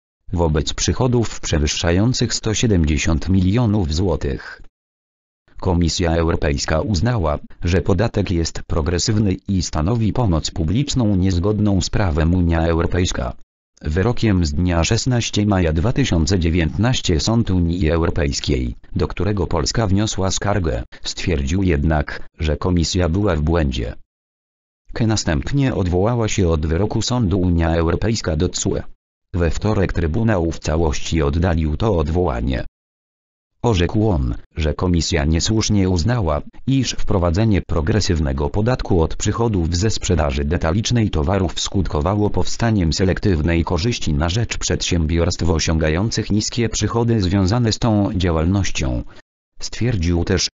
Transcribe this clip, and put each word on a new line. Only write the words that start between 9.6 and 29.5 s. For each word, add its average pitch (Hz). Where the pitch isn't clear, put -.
stanowi 101
pomoc 87
publiczną 104
niezgodną 95
z -
prawem. 85
Unia 85
Europejska. 82
Wyrokiem 95
z 71
dnia 85
szesnaście 110
maja 90
dwa 87
tysiące 95
dziewiętnaście 85
Sąd 113
Unii 87
Europejskiej, 73
do 80
którego 95
Polska 85
wniosła 95
skargę, 95
stwierdził 80
jednak, 78
że 78
Komisja 87
była 95
w 76
błędzie. 73
K 113
następnie 110
odwołała 98
się 92
od 80
wyroku 98
Sądu 101
Unia 82
Europejska 85
do 85
tsue. -
We 87
wtorek 101